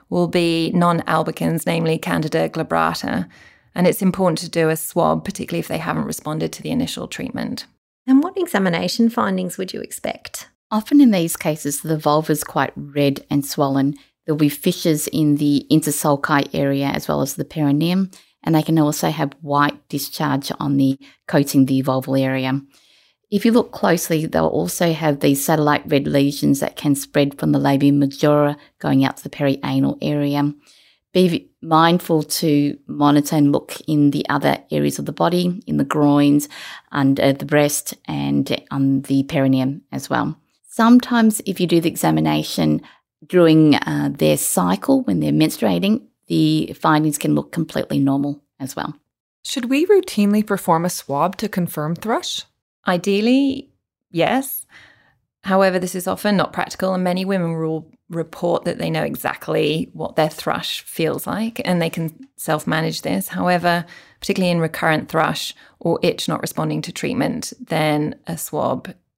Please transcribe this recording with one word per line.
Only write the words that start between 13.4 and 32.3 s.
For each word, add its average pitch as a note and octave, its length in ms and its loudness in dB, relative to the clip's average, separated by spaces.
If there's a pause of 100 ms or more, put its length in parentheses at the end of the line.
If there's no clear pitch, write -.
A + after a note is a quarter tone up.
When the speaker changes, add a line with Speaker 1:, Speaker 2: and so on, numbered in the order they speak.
Speaker 3:
swollen. C#3 520 0 (300)
There'll D3+ 120 -2
be D3+ 120 4
fissures D#3+ 580 -2
in D3+ 300 2
the D3 340 2
intersulci D3 840 0
area C#3 320 0
as - 220 -4
well D3 140 0
as C#3 120 -4
the D3 120 -6
perineum, E3 680 0 (320)
and E3 100 0
they D#3 80 4
can D#3+ 160 0
also D3+ 320 2
have D#3 320 -4
white C#3+ 480 0
discharge C#3+ 680 -4
on C#3 180 0
the C3+ 220 2 (280)
coating C#3+ 380 4
the C3 160 0
vulval C3 380 0
area. C3 420 -2 (720)
If G3+ 120 0
you A3+ 80 6
look A#3 200 2
closely, E3+ 560 0
they'll D#3+ 180 0
also E3 480 0
have D3+ 260 0
these C#3 240 2
satellite D3+ 440 2
red C#3+ 180 0
lesions C#3+ 540 2
that - 160 -4
can D3 180 0
spread C#3 460 0
from D#3 140 0
the C#3+ 60 2
labia C#3 320 4
majora D3 640 2 (200)
going C#3 260 2
out - 140 -2
to - 60 -20
the D3 60 -10
perianal C#3 720 -2
area. C#3+ 520 0 (600)
Be F#3 140 4
v-, - 240 -2 (100)
mindful D#3+ 640 2
to D3 640 0